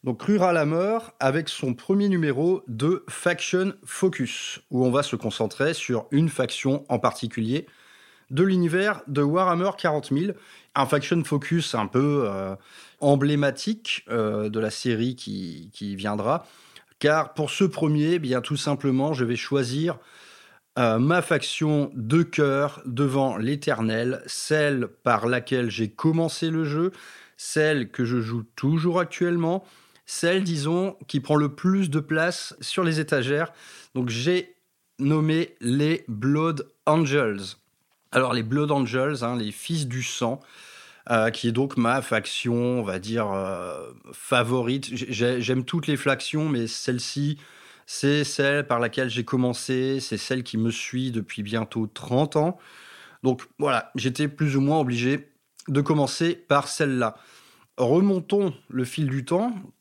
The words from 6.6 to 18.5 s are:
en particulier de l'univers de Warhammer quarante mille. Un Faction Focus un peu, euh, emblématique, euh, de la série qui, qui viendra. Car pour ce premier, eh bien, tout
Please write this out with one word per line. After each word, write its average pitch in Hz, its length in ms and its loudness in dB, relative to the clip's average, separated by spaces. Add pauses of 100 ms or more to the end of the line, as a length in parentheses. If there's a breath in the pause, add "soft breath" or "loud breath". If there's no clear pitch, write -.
en 123 80 2
particulier 117 680 -2 (640 loud breath)
de 135 120 2
l'univers 185 640 2
de 143 160 0
Warhammer 175 560 2
quarante 151 320 0
mille. 165 240 0 (420 loud breath)
Un 139 100 4
Faction 156 360 2
Focus 151 540 0
un 107 100 2
peu, 139 400 2
euh, 95 300 -4 (440 loud breath)
emblématique, 143 1080 2
euh, 107 380 0
de 110 100 -2
la 107 120 0
série 120 440 -2
qui, 95 580 -10
qui 101 220 -8
viendra. 104 520 -2 (520 loud breath)
Car 151 360 2
pour 151 160 -4
ce - 120 0
premier, 151 520 2
eh 180 40 0
bien, 127 220 0
tout 143 160 -4